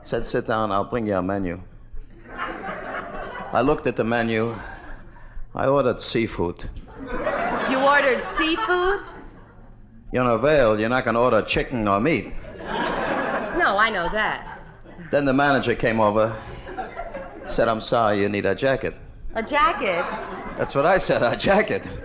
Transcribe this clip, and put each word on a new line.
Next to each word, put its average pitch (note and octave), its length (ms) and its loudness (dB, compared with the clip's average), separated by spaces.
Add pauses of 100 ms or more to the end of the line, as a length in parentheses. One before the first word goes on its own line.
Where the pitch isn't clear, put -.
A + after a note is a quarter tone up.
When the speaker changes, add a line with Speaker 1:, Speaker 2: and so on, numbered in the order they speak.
Speaker 1:
Said, A#2 240 -2
"Sit A#2+ 180 -2
down, A2 260 0
I'll G2 120 2
bring A2+ 240 -2
you G2+ 80 2
a F2+ 80 2
menu." F#2 380 -2 (1900)
I A2 100 2
looked C#3+ 260 2
at B2 80 -2
the B2 80 0
menu. A2+ 520 0 (1000)
I - 100 0
ordered C3+ 340 2
seafood. - 720 -2 (1000)
Speaker 2:
You C4 80 0
ordered C#4 440 4 (140)
seafood? F4+ 600 0 (1120)
Speaker 1:
You're B2+ 140 0
in B2 40 2
a A#2 80 4
whale, B2 420 4
you're A2 100 2
not B2 160 2
gonna A2+ 160 2
order A#2 200 6
chicken B2 460 0
or G2+ 120 4
meat. A#2+ 340 0 (1200)
Speaker 2:
No, C4+ 220 4
I A3+ 100 6
know F#3 200 0
that. G3 500 -2 (500)
Speaker 1:
Then C#3+ 160 4
the C3+ 80 4
manager C3 400 4
came A2+ 260 2
over, G#2+ 320 4 (1160)
said, A#2 200 2
"I'm A2+ 140 0
sorry, G#2+ 400 4
you G2+ 80 4
need G2+ 160 0
a G2 80 4
jacket." B2+ 400 0 (420)
Speaker 2:
A A3+ 60 -2
jacket? B3 640 0 (540)
Speaker 1:
That's B2+ 160 -2
what C#3+ 100 4
I F3+ 140 6
said, B2+ 240 2
a A#2 120 2
jacket. G3 520 2 (180)